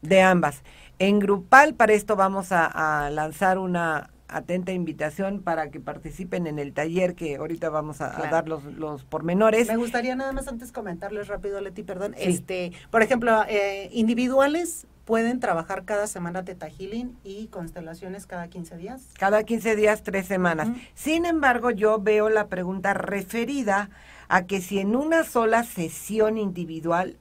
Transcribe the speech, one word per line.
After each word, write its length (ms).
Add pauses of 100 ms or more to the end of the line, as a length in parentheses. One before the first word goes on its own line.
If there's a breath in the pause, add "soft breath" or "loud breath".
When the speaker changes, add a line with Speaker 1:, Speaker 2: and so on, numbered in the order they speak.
Speaker 1:
De 200
ambas. 420 (340 loud breath)
En 220
grupal, 560
para 160
esto 240
vamos 380
a, 520
a 40
lanzar 480
una 540 (180)
atenta 420
invitación 720
para 300
que 80
participen 680
en 140
el 120
taller 440
que 220
ahorita 320
vamos 300
a, 120
a 40
Speaker 2:
Claro. 160
Speaker 1:
dar 160
los, 160
los 400
pormenores. 640
Speaker 2:
Me 80
gustaría 400
nada 160
más 160
antes 240
comentarles 560
rápido, 320
Leti, 240
perdón. 320
Speaker 1:
Sí. 140
Speaker 2:
Este, 420 (200 loud breath)
por 100
ejemplo, 480
eh, 420
individuales 960 (200)
pueden 340
trabajar 460
cada 200
semana 400
Theta 240
Healing 540
y 240
constelaciones 800
cada 220
quince 280
días. 240 (160)
Speaker 1:
Cada 240
quince 340
días, 280
tres 240
semanas. 400
Speaker 2:
Ujú. 100 (160 loud breath)
Speaker 1:
Sin 320
embargo, 460
yo 280
veo 300
la 200
pregunta 440
referida 960 (380 loud breath)
a 180
que 160
si 160
en 180
una 280
sola 400
sesión 720
individual 840